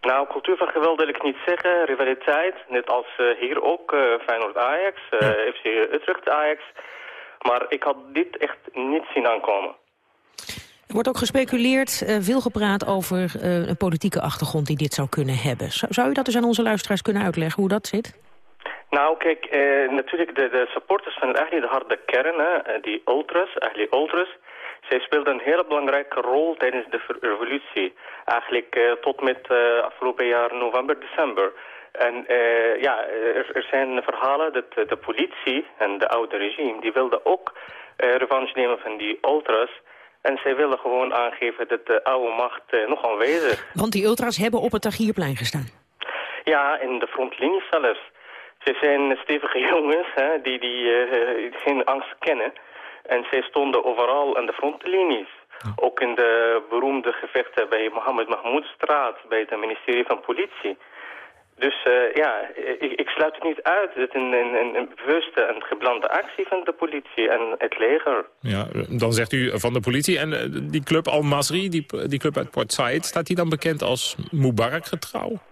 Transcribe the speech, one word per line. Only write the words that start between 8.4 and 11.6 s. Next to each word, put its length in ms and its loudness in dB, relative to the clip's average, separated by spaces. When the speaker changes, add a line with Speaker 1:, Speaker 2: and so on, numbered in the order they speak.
Speaker 1:
niet 320 -2
zien 120 2
aankomen. 440 0
Speaker 3:
Er 80 -14
wordt 120 2
ook 100 -2
gespeculeerd, 880 2